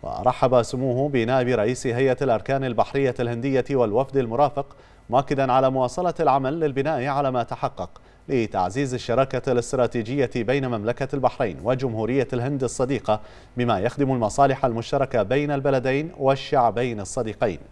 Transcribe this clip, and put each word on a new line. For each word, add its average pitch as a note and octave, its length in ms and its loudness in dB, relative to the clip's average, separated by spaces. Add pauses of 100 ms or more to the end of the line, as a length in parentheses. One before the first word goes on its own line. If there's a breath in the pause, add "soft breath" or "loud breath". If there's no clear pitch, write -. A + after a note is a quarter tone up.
ورحب B2 600 2
سموه C3 460 -2
بنائب B2+ 400 2
رئيس B2 380 0
هيئة B2+ 360 2
الأركان C3+ 420 0
البحرية B2 560 0
الهندية B2 500 0
والوفد B2+ 460 2
المرافق، C3 500 0 (440 soft breath)
مؤكدا C3+ 420 2
على C3 180 6
مواصلة C3+ 500 0
العمل C#3 400 2
للبناء C#3 460 0
على C#3 240 0
ما B2+ 120 0
تحقق A#2+ 480 -6 (380 soft breath)
لتعزيز A2+ 680 0
الشراكة B2 580 0
الاستراتيجية A#2+ 840 0
بين B2+ 320 0
مملكة A#2+ 460 -4
البحرين B2 500 0
وجمهورية B2 680 0
الهند C3 320 -2
الصديقة A#2+ 560 -2 (360 loud breath)
بما A#2+ 220 2
يخدم C3 340 0
المصالح C3 520 2
المشتركة A#2+ 580 0
بين C#3 280 0
البلدين C#3 680 0
والشعبين B2 840 2
الصديقين. G#2+ 580 -4 (140)